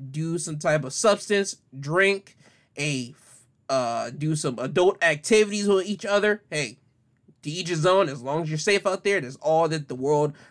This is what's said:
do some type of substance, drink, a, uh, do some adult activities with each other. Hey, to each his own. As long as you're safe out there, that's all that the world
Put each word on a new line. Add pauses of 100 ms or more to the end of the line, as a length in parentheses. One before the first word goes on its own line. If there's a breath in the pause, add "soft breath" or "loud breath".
(100)
do
some
type
of
substance, (220)
drink, (420 soft breath)
a, (540)
uh,
do
some
adult
activities
with
each
other.
Hey, (640)
to
each
his
own.
As
long
as
you're
safe
out
there,
that's
all
that
the
world (160 loud breath)